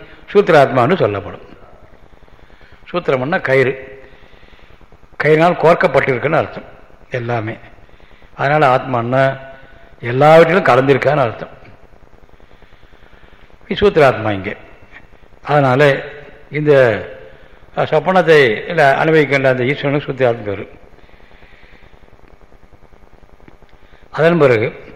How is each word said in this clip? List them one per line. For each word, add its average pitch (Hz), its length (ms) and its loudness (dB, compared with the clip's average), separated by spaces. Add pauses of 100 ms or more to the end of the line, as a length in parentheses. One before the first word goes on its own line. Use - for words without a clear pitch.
(320)
சூத்திராத்மான்னு 147 720 2
சொல்லப்படும். 98 420 -6 (1400)
சூத்திரம்னா 160 500 -4 (100)
கயிறு, 131 240 2 (1500)
கயிறினால் 156 420 0
கோர்க்கப்பட்டிருக்குன்னு 151 800 0
அர்த்தம் - 260 -10 (520)
எல்லாமே. 117 360 -8 (840)
அதனால 147 240 0 (120)
ஆத்மான்னா 131 480 -2 (880)
எல்லாவற்றிலும் 160 580 4
கலந்திருக்கான்னு 131 580 0
அர்த்தம். - 260 -14 (2250)
இது - 120 -8
சூத்திராத்மா 143 560 2
இங்கே. 92 160 -10 (960)
அதனால 139 320 2 (760)
இந்த, 147 160 0 (1040)
அஹ், 147 140 -2
சொப்பனத்தை 160 500 2 (280)
இல்ல 165 140 0 (180)
அனுபவிக்கின்ற 139 520 2
அந்த 123 160 -4
ஈஸ்வரனுக்கு 143 400 -4
சூத்திராத்மா 120 400 -2
பேரு. 95 160 -10 (3500)
அதன் 165 240 2
பிறகு 123 260 2 (280)